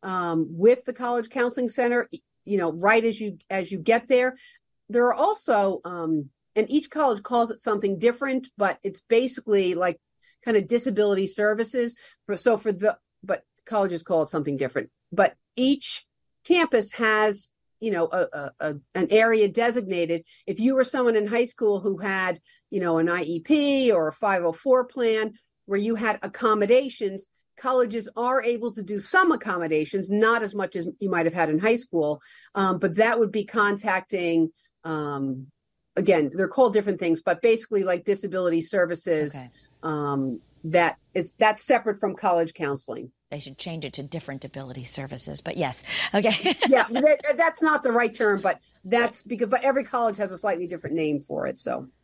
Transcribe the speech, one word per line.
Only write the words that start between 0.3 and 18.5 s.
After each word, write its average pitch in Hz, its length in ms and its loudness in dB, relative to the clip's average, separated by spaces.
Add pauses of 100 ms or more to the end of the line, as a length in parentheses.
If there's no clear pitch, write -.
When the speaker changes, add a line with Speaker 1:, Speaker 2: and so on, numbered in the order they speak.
Speaker 1:
with 214 340 4
the 254 80 -10
college 240 380 -4
counseling 247 400 -2
center, 240 420 0
y-, 160 80 -16 (240)
you 202 140 0
know, 170 140 0
right 208 320 2
as 226 160 -2
you, 208 180 -8 (100)
as 190 240 -4
you 190 60 -6
get 226 300 2
there. 254 280 2 (540)
There 240 160 2
are 247 80 2
also, 233 720 2
um, 160 440 -4 (260)
and 220 160 0
each 302 200 0
college 254 320 0
calls 233 280 0
it 208 100 -10
something 202 380 -2
different, 254 580 0
but 196 260 0
it's 196 180 -8
basically, 220 760 0
like, 175 240 -2 (460)
kind 226 120 2
of 196 100 2
disability 208 600 2
services. 220 680 -2 (300)
For, 202 100 -4
so 233 200 2
for 208 160 -4
the, 196 260 0 (240)
but 190 200 -4 (220)
colleges 190 380 -2
call 165 200 0
it 147 60 -2
something 147 280 -4
different. 131 340 -4 (200)
But 180 240 2 (220)
each 269 500 -2 (380)
campus 320 480 2
has 214 600 0 (280)
you 226 100 -4
know, 170 200 0
a, 180 220 0
a, 143 180 -8 (100)